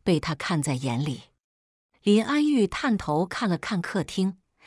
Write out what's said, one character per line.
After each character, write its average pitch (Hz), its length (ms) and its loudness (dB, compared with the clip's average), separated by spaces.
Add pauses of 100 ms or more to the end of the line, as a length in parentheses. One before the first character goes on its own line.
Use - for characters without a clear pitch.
被 151 160 2
他 156 160 -4
看 156 260 -2
在 139 140 -2
眼 127 280 -2
里。 131 200 -4 (800)
林 208 220 6
安 294 200 2
玉 262 220 4
探 220 320 0
头 156 260 0
看 196 240 -4
了 175 80 2
看 185 240 -4
客 180 220 -2
厅， 190 360 -2 (280)